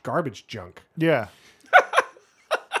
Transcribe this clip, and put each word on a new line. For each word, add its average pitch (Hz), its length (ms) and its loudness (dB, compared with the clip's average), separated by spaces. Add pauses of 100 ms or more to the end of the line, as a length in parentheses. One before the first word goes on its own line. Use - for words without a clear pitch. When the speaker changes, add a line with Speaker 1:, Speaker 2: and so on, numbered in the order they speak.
Speaker 1:
garbage 127 440 -6
junk. 92 360 -16 (120)
Speaker 2:
Yeah. 156 320 0 (460)
Speaker 1:
<laughs> 719 40 8 (1040)